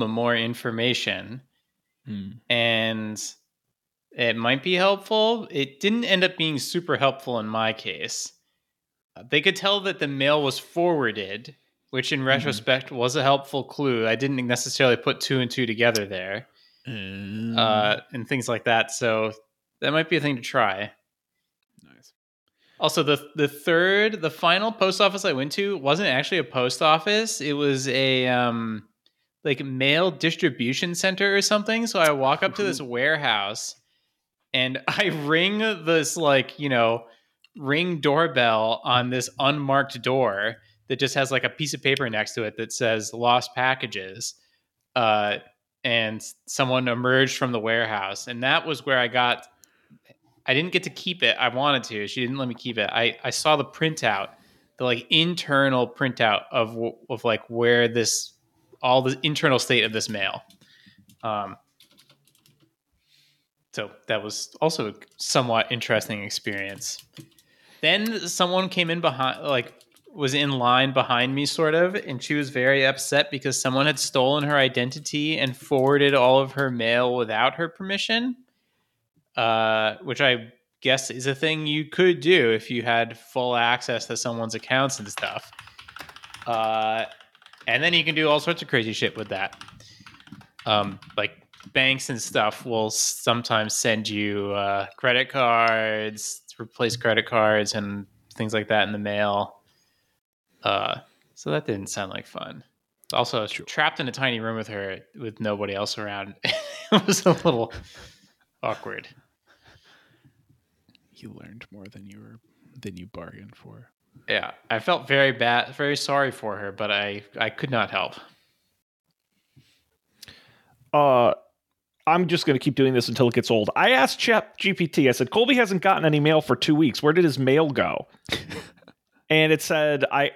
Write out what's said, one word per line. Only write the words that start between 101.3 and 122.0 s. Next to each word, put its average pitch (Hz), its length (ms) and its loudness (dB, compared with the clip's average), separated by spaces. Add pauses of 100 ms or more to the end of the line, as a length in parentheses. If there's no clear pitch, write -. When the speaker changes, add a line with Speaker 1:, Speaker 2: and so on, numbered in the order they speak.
Speaker 1:
so - 180 -8
that 151 140 -2
didn't 98 220 -4
sound 98 240 -8
like 101 140 -12
fun. - 380 -14 (480)
Also, 123 260 0
I 110 40 -2
was 104 100 -8
Speaker 2:
Sure. - 140 -10
Speaker 1:
trapped 156 340 -2
in 139 80 -6
a 120 40 -6
tiny 123 280 -2
room 113 160 -4
with 110 120 -6
her 98 300 -8 (180)
with 110 240 -12
nobody 104 340 -2
else 101 240 -4
around. 101 400 -10
<laughs> - 60 -4 (460)
It - 160 4
was - 200 0
a 190 60 8
little 120 400 0 (920)
awkward. 104 440 -8 (2000)
Speaker 2:
You 107 200 -20
learned 107 380 -20
more 101 160 -20
than 101 200 -20
you 101 140 -20
were, 113 200 -20 (400)
than 101 160 -12
you 90 100 -16
bargained 101 480 -18
for. 110 360 -20 (380)
Speaker 1:
Yeah, 107 240 -2 (180)
I 113 100 0
felt 165 260 -2
very 139 260 4
bad, 120 440 0
very 143 200 -2
sorry 139 360 0
for 104 240 -8
her, 101 160 -8
but 104 180 -4
I, 101 320 -2 (160)
I 110 120 0
could - 200 -6
not 113 200 0
help. 98 240 -4 (2750)
Speaker 3:
Uh, 131 420 6 (720)